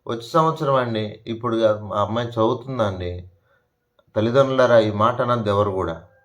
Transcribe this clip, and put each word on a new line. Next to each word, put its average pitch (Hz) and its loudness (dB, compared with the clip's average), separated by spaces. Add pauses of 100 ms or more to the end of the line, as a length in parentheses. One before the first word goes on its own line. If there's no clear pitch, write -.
"వచ్చే - -8
సంవత్సరం 156 0
అండి, 113 -2
ఇప్పుడు 113 -4
కాదు, 107 2
మా 101 -4
అమ్మాయి 113 -2
చదువుతుందండి." 110 -2 (840)
తల్లిదండ్రులారా, 123 4
ఈ 107 4
మాట 113 0
అనద్దు 120 0
ఎవరు 101 2
కూడా. 87 -4 (200)